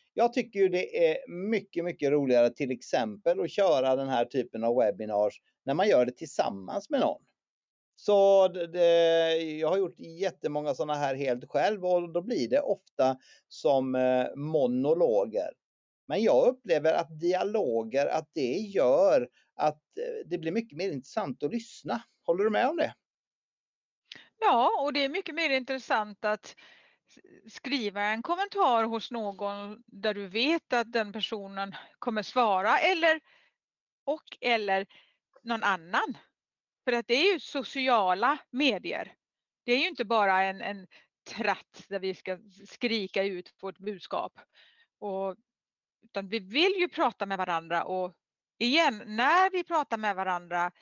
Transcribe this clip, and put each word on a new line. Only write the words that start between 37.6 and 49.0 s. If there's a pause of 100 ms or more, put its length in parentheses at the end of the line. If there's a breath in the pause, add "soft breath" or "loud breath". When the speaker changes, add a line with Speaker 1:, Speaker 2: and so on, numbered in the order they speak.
Speaker 2:
medier. (520)
Det
är
ju
inte
bara
en,
en (480 soft breath)
tratt
där
vi
ska (280)
skrika
ut
vårt
budskap. (600 soft breath)
Och, (680)
utan
vi
vill
ju
prata
med
varandra,
och (460)
igen,